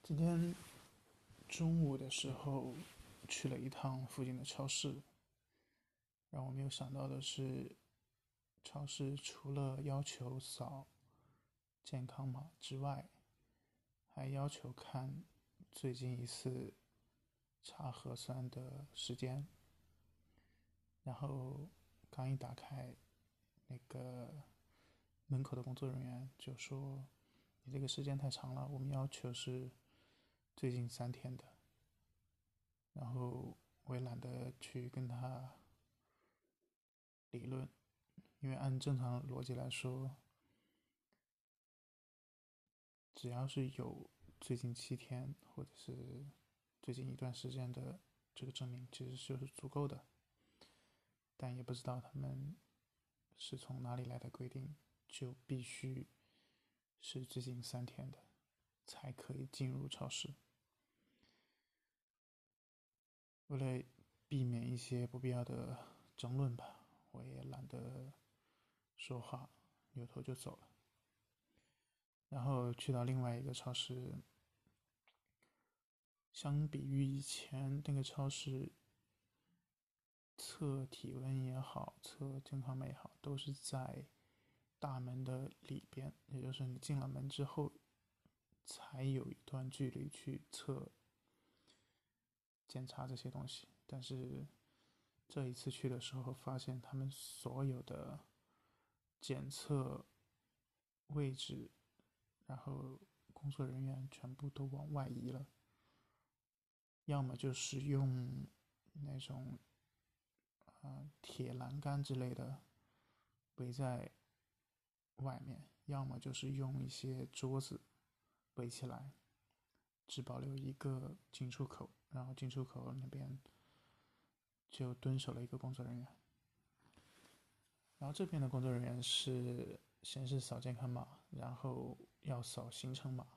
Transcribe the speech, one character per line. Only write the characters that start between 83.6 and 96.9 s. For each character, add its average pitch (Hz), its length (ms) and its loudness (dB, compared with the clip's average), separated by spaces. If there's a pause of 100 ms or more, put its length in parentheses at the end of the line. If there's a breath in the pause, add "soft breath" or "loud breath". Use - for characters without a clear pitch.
大 135 220 0
门 127 240 0
的 131 260 2 (120)
里 - 260 -4
边， 139 240 -4 (140)
也 131 160 -4
就 131 100 0
是 131 140 0
你 127 120 -2
进 143 200 2
了 131 100 2
门 135 180 0
之 139 160 0
后， 147 300 2 (920)
才 - 360 -6
有 131 280 4
一 - 40 -4 (120)
段 131 240 -2
距 131 180 2
离 139 220 -2
去 - 400 -4
测 - 420 -2 (1800 soft breath)
检 131 180 -4
查 135 200 -4
这 131 100 -2
些 127 140 -4
东 131 180 -4
西。 - 180 -6 (200)
但 131 160 -4
是 135 440 -2 (800 soft breath)
这 135 220 2
一 123 60 -2
次 - 160 0
去 - 180 0
的 127 100 2
时 - 160 -4
候， 127 200 0
发 131 240 -2
现 131 240 -2
他 - 120 -8